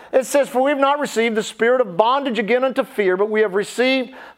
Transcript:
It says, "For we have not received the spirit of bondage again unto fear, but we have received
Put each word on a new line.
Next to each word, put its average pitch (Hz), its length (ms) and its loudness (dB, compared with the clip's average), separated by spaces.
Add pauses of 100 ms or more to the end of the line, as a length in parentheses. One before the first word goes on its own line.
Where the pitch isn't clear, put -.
(120)
It 254 140 2
says, 269 220 0
"For 247 120 -2
we 269 100 2
have 277 100 0
not 277 180 2
received 226 380 -2
the 214 60 -2
spirit 247 380 0
of 196 160 2
bondage 240 420 0
again 240 260 0
unto 262 200 -2
fear, 185 320 -2
but 208 140 -2
we 214 120 2
have 196 120 0
received 247 580 0 (260)